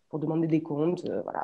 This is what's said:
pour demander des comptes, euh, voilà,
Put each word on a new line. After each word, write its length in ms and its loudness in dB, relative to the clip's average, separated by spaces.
pour 80 -4
demander 280 0
des 160 4
comptes, 440 0
euh, 160 -2
voilà, 220 -4